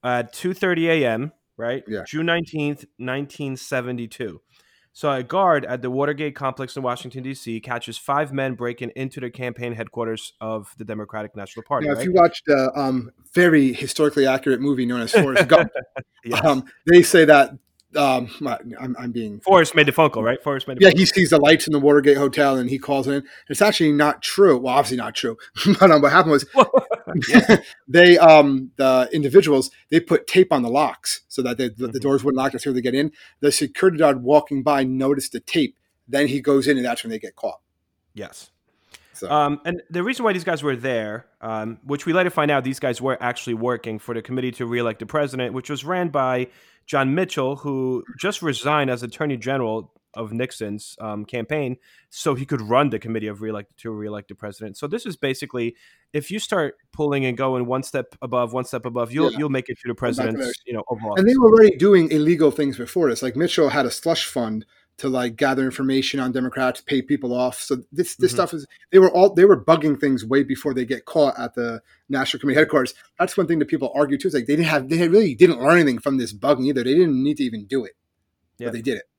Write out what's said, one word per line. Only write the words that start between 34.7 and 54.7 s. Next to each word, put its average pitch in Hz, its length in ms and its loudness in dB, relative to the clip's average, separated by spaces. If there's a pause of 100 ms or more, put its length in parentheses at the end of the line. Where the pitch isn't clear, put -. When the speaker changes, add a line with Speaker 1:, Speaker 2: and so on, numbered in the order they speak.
Speaker 2:
noticed 131 480 -2
the - 80 -8
tape. - 380 -4 (280)
Then 120 220 -2
he 135 140 -4
goes 139 260 2
in, 143 80 2
and 123 80 -4
that's 120 180 -6
when 117 80 -10
they 110 80 -8
get 104 180 -16
caught. - 240 -10 (520)
Speaker 1:
Yes. - 380 -18 (640)
Speaker 2:
So. - 160 -12
Speaker 1:
Um, 147 340 -2
and 175 240 -6
the 175 140 -6
reason 240 240 -4
why 202 80 0
these 175 100 -6
guys 165 180 -4
were 139 140 -2
there, 117 500 -6 (140)
um, 113 440 -10
which 139 200 -8
we 165 80 -2
later 180 180 0
find 147 200 0
out 135 140 0
these 135 140 -6
guys 123 220 -4
were 131 200 -4
actually 120 340 -6
working 113 440 -6
for 117 160 -10
the 113 60 -8
Committee 127 320 -6
to 123 140 -8
Reelect 117 320 -4
the 113 80 -12
President, 127 480 -6
which 131 160 -10
was 143 160 -8
ran 180 240 -4
by 127 380 -2 (380)
John 135 280 0
Mitchell, 143 420 -4
who 131 480 -6 (140)
just 202 240 -6
resigned 143 480 -2
as 120 120 -4
Attorney 135 340 -6
General 113 560 -6 (220)
of 110 180 -10
Nixon's, 113 680 -8
um, 104 260 -10
campaign, 127 500 -6 (320)
so - 260 -4
he 131 120 -8
could 127 160 -6
run 123 280 0
the 110 80 -6
Committee 113 280 -8
of 104 160 -12
Reelect 104 360 -12
to 113 120 -12
Reelect 104 380 -12
the 104 60 -18
President. 104 440 -16